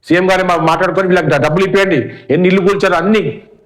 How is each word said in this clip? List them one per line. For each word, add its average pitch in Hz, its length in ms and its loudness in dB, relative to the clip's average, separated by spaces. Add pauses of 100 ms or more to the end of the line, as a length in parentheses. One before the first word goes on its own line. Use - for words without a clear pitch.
సీఎం 185 220 2
గారిని 185 180 0
మా-, 165 180 0
మాట్లాడుకొని 175 420 0
వీళ్ళకి 175 180 2
డ-, 147 160 0
డబ్బులు 156 220 0
ఇప్పియండి. 190 460 -2 (200)
ఎన్ని 180 180 2
ఇల్లు 185 120 2
కూల్చారో 190 340 0
అన్ని 180 460 0 (260)